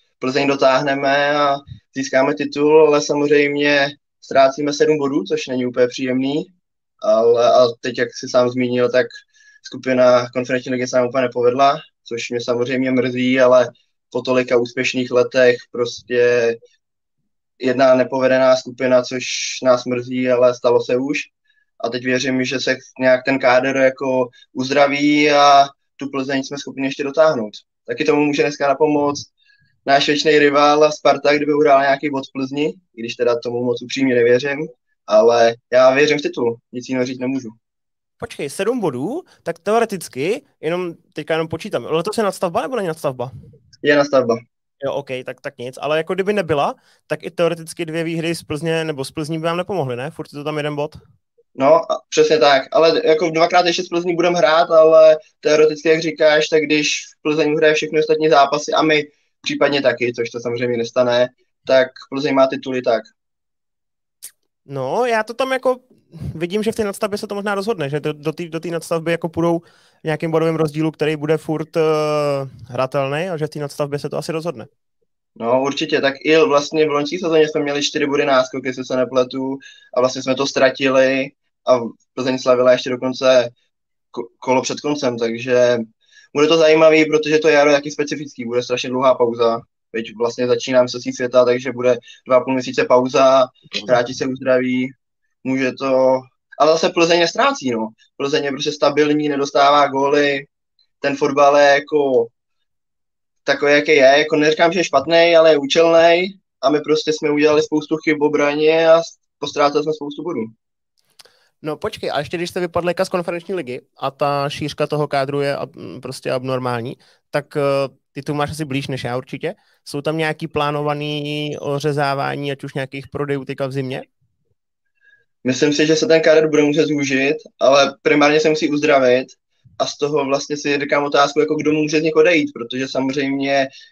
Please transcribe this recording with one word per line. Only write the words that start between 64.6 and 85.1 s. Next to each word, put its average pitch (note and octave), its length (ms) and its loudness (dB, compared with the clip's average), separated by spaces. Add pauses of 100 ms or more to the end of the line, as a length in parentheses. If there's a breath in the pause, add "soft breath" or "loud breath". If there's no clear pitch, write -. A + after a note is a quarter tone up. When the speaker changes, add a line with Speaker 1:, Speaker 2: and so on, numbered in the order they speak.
Speaker 2:
No, C#3 400 -4
já A3 180 0
to A3+ 100 -10
tam C4 180 -4
jako B3+ 260 -2 (580)
vidím, F3 280 -4
že A3 80 0
v - 40 -16
té A3 80 -4
nadstavbě G3+ 340 -6
se G#3+ 100 -10
to G3+ 80 -10
možná G3 200 -4
rozhodne, F#3+ 340 -4
že D3+ 100 -4
do, D3+ 140 -6
do D3 180 -6
té, E3+ 180 -12
do D#3+ 100 -8
té E3 80 -10
nadstavby E3 440 -6
jako E3 180 -4
půjdou E3+ 300 0
v - 440 -20
nějakým D#3 280 -4
bodovým E3 240 0
rozdílu, D#3 360 -2
který D#3 240 -2
bude D3+ 220 -2
furt, D#3 400 -6
eh, E3 40 2 (840)
hratelný, C#3 640 -4
a E3+ 80 -6
že D3 100 -4
v - 20 -14
té D3+ 100 -12
nadstavbě C#3+ 400 -6
se D3 100 -10
to C#3+ 80 -8
asi D3+ 140 -8
rozhodne. D#3 340 -8 (720)
Speaker 1:
No, A#2+ 280 0
určitě, C#3+ 380 -2
tak C3+ 120 0 (100)
i D#3 140 4
vlastně D#3 480 2
v D3 60 -2
loňské D3 280 -2
sezóně D#3+ 280 2
jsme D3+ 140 -4
měli C#3+ 220 -4
čtyři C#3+ 220 -4
body C#3+ 200 0
náskok, C3 400 0
jestli B2+ 200 -8
se C3 100 -6
nepletu, B2+ 640 -2 (380 loud breath)
a B2 40 0
vlastně B2+ 220 -2
jsme C3 140 -4
to C3+ 120 -2
ztratili C3 800 2 (400)
a B2+ 120 4 (340)
Plzeň B2+ 260 -4
slavila B2+ 320 4
ještě B2+ 180 0
dokonce B2+ 600 0 (680)
ko-, - 100 -10 (120)
kolo B2+ 220 0
před - 180 -8
koncem, C#3+ 380 -4